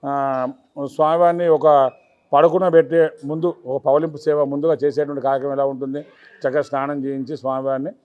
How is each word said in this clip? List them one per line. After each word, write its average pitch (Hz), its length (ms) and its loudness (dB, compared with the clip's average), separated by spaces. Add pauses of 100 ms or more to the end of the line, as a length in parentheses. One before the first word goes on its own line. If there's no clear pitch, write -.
ఆ, 135 400 -4 (380)
స్వామివారిని 170 640 2
ఒక 147 420 6 (420)
పడుకున 170 360 4
పెట్టే 160 420 4 (140)
ముందు 160 300 -4 (120)
ఒక 135 160 -6
పవలింపు 151 340 0
సేవ 147 280 0
ముందుగా 143 300 -2 (100)
చేసేటువంటి 143 380 -2
కార్యక్రమం 135 320 -2
ఎలా 139 100 -2
ఉంటుంది, 135 340 -6 (400)
చక్కగా 139 240 -2
స్నానం 139 420 -6
చేయించి 135 320 -8
స్వామివారిని 135 540 -6 (140)